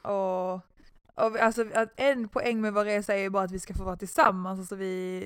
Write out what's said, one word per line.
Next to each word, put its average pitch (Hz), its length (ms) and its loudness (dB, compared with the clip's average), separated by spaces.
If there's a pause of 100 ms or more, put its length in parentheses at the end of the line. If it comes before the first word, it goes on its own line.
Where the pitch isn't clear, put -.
Och, 185 500 -2 (720)
och 220 100 2
vi, 220 60 -4
alltså, 226 240 4 (100)
att 226 220 0
en 262 320 2
poäng 233 320 0
med 214 140 0
vår 208 100 4
resa 208 300 0
är 196 80 2
ju 196 80 -2
bara 196 140 2
att 180 60 -4
vi 185 80 -6
ska 180 160 -10
få 190 100 -4
vara 185 120 -4
tillsammans, 190 640 2
alltså, 185 140 -10
vi 185 520 -4